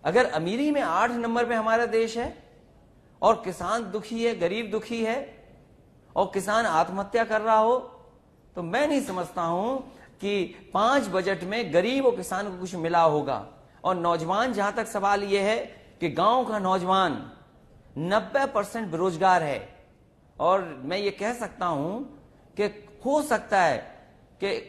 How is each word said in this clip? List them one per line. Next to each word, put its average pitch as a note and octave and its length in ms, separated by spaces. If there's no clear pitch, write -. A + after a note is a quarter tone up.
अगर G#3+ 200
अमीरी G#3 460
में C#4+ 100
आठ G3+ 300
नंबर A#3 360
पे A#3+ 80
हमारा A3+ 320
देश A3+ 300
है C4 200
और G#3+ 220
किसान F#3+ 460
दुखी A3+ 340
है, A#3 140
गरीब G3+ 320
दुखी A3 340
है C4 420
और G3 180
किसान G#3 320
आत्महत्या F#3+ 580
कर A3 160
रहा A3 180
हो, A#3 200
तो F3+ 60
मैं A#3 260
नहीं C#4+ 120
समझता F3+ 420
हूं F#3 340
कि G3+ 240
पांच A3+ 340
बजट F#3 360
में G3 300
गरीब B3+ 320
और A#3+ 100
किसान F#3+ 340
को F3+ 100
कुछ F#3 140
मिला E3+ 280
होगा। D3 440
और F#3 100
नौजवान, F3 580
जहां G3+ 200
तक A3 140
सवाल G3+ 360
यह G3 200
है G#3+ 160
कि E3+ 100
गांव A3 340
का A3 140
नौजवान F#3 760
नब्बे A3 480
परसेंट G#3+ 440
बेरोजगार F3 520
है B2 260
और E3 440
मैं E3+ 140
ये G3+ 120
कह G3+ 240
सकता G#3 320
हूं E3+ 340
कि G#3 280
हो C#4+ 180
सकता G#3+ 400
है C#3+ 160
कि G3 60